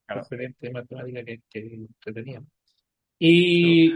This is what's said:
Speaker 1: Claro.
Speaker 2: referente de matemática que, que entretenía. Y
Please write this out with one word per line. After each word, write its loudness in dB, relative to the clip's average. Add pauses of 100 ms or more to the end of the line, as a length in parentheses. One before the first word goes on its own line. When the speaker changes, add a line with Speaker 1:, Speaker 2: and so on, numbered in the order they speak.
Speaker 1:
Claro. -10
Speaker 2:
referente -12
de -12
matemática -14
que, -16 (100)
que -12
entretenía. -16 (760)
Y 4